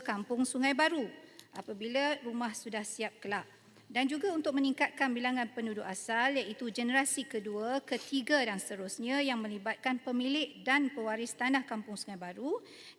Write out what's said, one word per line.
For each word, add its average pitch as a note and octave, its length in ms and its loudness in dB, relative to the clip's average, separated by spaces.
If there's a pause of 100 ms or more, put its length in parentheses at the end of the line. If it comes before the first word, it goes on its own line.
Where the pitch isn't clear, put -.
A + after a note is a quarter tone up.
Kampung A#3 400 0
Sungai C4 320 4
Baru D#4 320 4 (480)
apabila A#3+ 640 -2
rumah A#3 320 -4
sudah G#3+ 320 -6
siap - 320 -6
kelak. G3 320 -4 (400)
Dan B3+ 160 2
juga D4 240 2
untuk D#4+ 240 0
meningkatkan C#4 560 2
bilangan A#3+ 480 0
penduduk A3 320 -4
asal, A#3 480 2
iaitu A3 320 -2
generasi B3+ 560 2
kedua, A3 560 -2
ketiga C4+ 640 2
dan G3+ 160 -2
seterusnya A3+ 640 -2
yang B3 160 0
melibatkan G#3+ 560 -2
pemilik B3+ 640 0
dan C4 320 4
pewaris A3 400 -2
tanah B3+ 320 2
Kampung G#3+ 320 -6
Sungai F#3+ 240 -10
Baru, G#3+ 400 -4 (360)